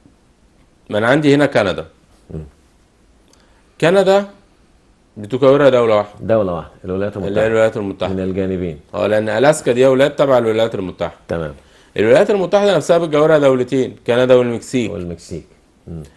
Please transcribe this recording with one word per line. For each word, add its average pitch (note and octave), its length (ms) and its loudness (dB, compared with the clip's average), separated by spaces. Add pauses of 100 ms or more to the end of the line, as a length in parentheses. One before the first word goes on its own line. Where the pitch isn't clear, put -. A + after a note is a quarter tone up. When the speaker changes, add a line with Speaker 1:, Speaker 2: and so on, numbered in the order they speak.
(920)
Speaker 1:
ما G#2+ 80 -4
انا A2 80 -2
عندي C#3+ 280 2
هنا C#3+ 120 2
كندا. F#2 380 -2 (460)
Speaker 2:
مم. D#2+ 100 -12 (1400)
Speaker 1:
كندا F#3+ 440 2 (920)
بتكونها C3 520 2
دولة A#2+ 280 4
واحدة. G#2 140 -2 (100)
Speaker 2:
دولة G2+ 340 0
واحدة، D#2 160 -10 (140)
الولايات F#2+ 320 -6
Speaker 1:
اللي G2+ 100 -8
هي - 20 -6
Speaker 2:
المتحدة. G#2+ 180 0
Speaker 1:
الولايات A2 300 0
المتحدة. F#2+ 380 -6
Speaker 2:
من F#2+ 60 -4
الجانبين. F#2 600 -6 (140)
Speaker 1:
اه، F#2+ 120 -2
لأن G#2+ 220 0
ألاسكا C3 440 0
دي B2 140 4
ولايات C3+ 320 2
تبع C#3 200 2
الولايات A2+ 360 0
المتحدة. F2+ 400 -8 (140)
Speaker 2:
تمام. D#2+ 260 -6 (420)
Speaker 1:
الولايات C#3 340 2
المتحدة G3+ 460 0
نفسها E3+ 220 0
بتجاورها D#3 400 2
دولتين، C3 580 0 (100)
كندا B2+ 280 2
والمكسيك. A#2+ 580 -2
Speaker 2:
والمكسيك. F2 520 -12 (440)
مم. E2 140 -12 (140)